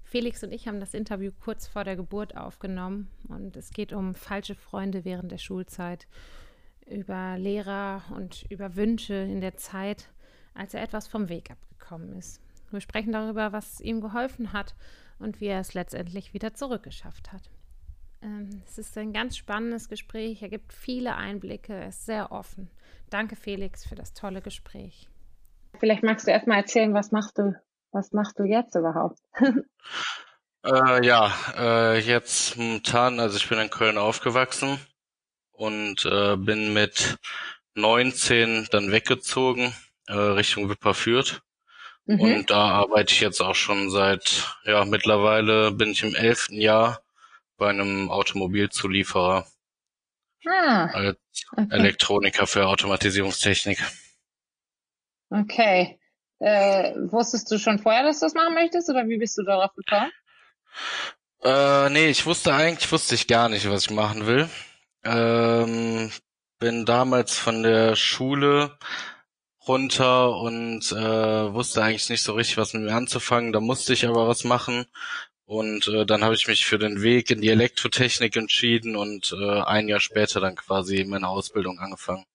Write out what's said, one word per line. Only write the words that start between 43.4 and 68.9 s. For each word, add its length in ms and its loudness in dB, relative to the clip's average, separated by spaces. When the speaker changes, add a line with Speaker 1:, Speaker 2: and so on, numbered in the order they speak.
Speaker 2:
auch 140 0
schon 340 0
seit, 760 0
ja, 220 4
mittlerweile 840 4
bin 200 0
ich 120 -2
im 120 -4
elften 460 2
Jahr 400 4
bei 120 2
einem 400 -2
Automobilzulieferer 1400 0
Speaker 1:
Ah, 460 4
Speaker 2:
als 240 -2
Speaker 1:
okay. 200 0
Speaker 2:
Elektroniker 760 4
für 200 4
Automatisierungstechnik. 1120 0
Speaker 1:
Okay. 720 2
Äh, 540 4
wusstest 400 0
du 60 2
schon 220 2
vorher, 240 4
dass 160 2
du 60 0
das 80 0
machen 200 2
möchtest, 360 0
oder 180 0
wie 100 -2
bist 200 -2
du 60 -4
darauf 320 2
gekommen? 360 0
Speaker 2:
Äh, 460 6
nee, 180 6
ich 180 2
wusste 280 2
eigentlich, 380 2
wusste 240 2
ich 120 0
gar 220 4
nicht, 200 0
was 160 0
ich 60 -6
machen 340 0
will. 240 2
Ähm, 1080 2
bin 260 -2
damals 520 2
von 260 0
der 320 6
Schule 800 2